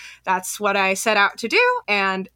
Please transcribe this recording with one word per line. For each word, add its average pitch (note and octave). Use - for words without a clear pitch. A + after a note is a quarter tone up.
that's F#3
what G3+
I F#3+
set G#3+
out G3+
to A3+
do. F#4+
And F#3+